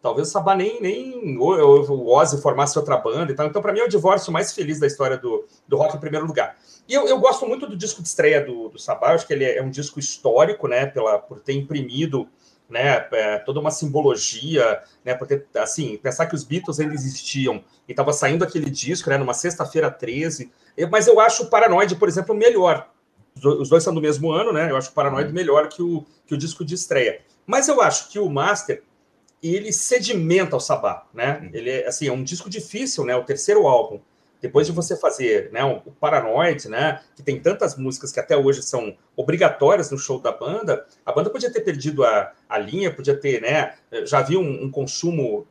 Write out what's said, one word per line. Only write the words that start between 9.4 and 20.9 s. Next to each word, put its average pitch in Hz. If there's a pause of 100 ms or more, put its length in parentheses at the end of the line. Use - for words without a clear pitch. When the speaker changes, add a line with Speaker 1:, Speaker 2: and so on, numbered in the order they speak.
Speaker 1:
é, 127
é 131
um 135
disco 143
histórico, 139
né? 123
Pela, 110
por 107
ter 139
imprimido, 139 (400)
né, 123
é, 107
toda 135
uma 151
simbologia, 135 (220)
né? 123
Por 123
ter, 139 (100)
assim, 110
pensar 139
que -
os 143
Beatles 151
ainda 151
existiam 131 (240)
e 123
tava 139
saindo 156
aquele 160
disco, 139
né? 139
Numa 131
sexta-feira 156
treze. 135 (240)
Eu, 165